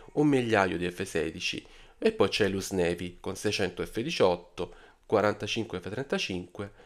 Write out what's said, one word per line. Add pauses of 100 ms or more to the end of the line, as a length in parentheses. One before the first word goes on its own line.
(140)
un
migliaio
di
F
sedici, (320)
e
poi
c'è
l'Us
Navy
con
seicento
F
diciotto, (320)
quarantacinque
F
trentacinque, (140)